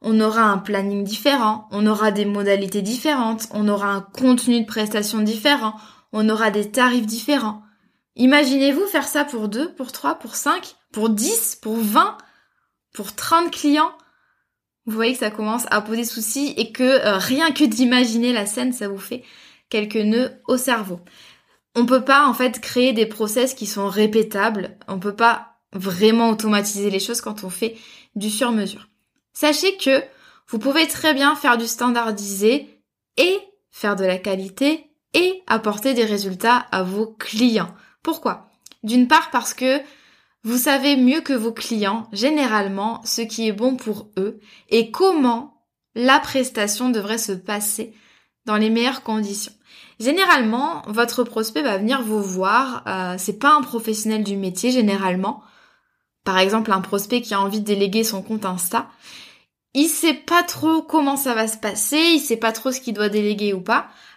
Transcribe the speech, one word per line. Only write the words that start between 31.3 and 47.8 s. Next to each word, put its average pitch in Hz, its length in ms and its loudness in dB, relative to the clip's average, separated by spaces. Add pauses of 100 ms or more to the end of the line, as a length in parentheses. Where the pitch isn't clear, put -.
faire 254 240 2
du 233 80 -4
standardisé 226 1120 0 (360)
et 359 220 4 (340)
faire 202 240 -2
de 190 80 0
la 185 140 2
qualité 196 720 -2 (240)
et 370 340 2
apporter 220 460 0
des 233 100 2
résultats 208 640 0
à 190 140 0
vos 196 220 -4
clients. 220 680 0 (300)
Pourquoi ? 311 460 -6 (340)
D'une 247 240 4
part 311 240 6
parce 240 220 -2
que 262 260 0 (640)
vous 233 140 0
savez 277 360 2
mieux 262 280 4
que 277 100 -2
vos 226 200 -2
clients, 214 600 -4
généralement, 220 920 0
ce - 180 -4
qui 220 260 -4
est 208 40 0
bon 240 220 0
pour 214 440 -8
eux 208 200 -4 (300)
et 220 240 2
comment 285 720 0 (320)
la 262 240 4
prestation 247 680 -2
devrait 220 280 -2
se 208 140 -4
passer 208 600 -6 (500)